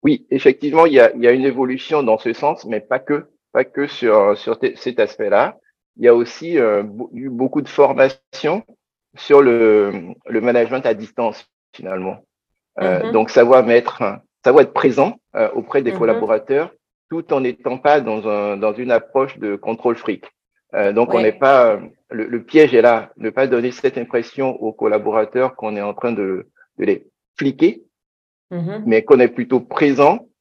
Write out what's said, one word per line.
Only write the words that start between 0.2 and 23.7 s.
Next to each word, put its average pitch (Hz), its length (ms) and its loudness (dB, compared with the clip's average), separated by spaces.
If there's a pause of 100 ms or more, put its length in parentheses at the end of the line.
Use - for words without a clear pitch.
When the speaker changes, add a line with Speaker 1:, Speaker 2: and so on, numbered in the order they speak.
Speaker 1:
effectivement, 147 560 2
il 151 60 0
y 131 60 6
a, 113 140 6
il 120 80 -8
y 120 60 4
a 120 40 6
une 131 140 0
évolution 131 560 -4
dans 110 160 0
ce 113 160 -6
sens, 151 320 -4
mais 107 140 -6
pas 131 180 -6
que, 147 300 -6 (240)
pas 131 140 0
que 139 200 -6
sur, 107 520 2
sur 113 200 -6
t-, 123 200 -4
cet 120 220 -8
aspect-là. 107 600 -2 (380)
Il 117 80 -2
y - 20 8
a 120 80 6
aussi, 156 420 -4
euh, 107 240 0
bo-, 107 320 -12
eu 127 160 -12
beaucoup 131 320 -4
de 127 60 -12
formation 135 960 0 (540)
sur 143 240 6
le, 110 500 4 (340)
le 117 140 -4
management 120 460 0
à 117 80 0
distance, 110 520 -8 (280)
finalement. 92 460 -10 (600)
Euh, 92 240 -2
Speaker 2:
Mhm. 226 80 -6
Speaker 1:
donc, 110 180 0
savoir 123 360 6
mettre, - 360 0 (440)
savoir 139 180 6
être 139 80 -2
présent, 143 460 0 (180)
euh, 110 180 -2
auprès 120 280 -4
des 120 100 -4
Speaker 2:
Mhm. 135 80 -8
Speaker 1:
collaborateurs, 113 720 -2 (380)
tout 165 240 -6
en 135 80 -2
n'étant 127 360 -6
pas 147 220 2
dans 110 300 -6
un, 104 260 -4
dans 104 180 -4
une 123 160 -10
approche 131 480 -2
de 101 200 -8
contrôle 113 400 -4
fric. - 260 -8 (500)
Euh, 101 200 0
donc, 120 200 0
on 120 40 2
Speaker 2:
Ouais. 113 60 2
Speaker 1:
n'est 107 140 0
pas, 131 360 4
euh, 101 80 -6 (280)
le, 110 160 -8
le 117 160 -8
piège 147 320 4
est 117 80 6
là, 113 360 2
ne 110 120 -6
pas 131 180 -2
donner 123 240 -2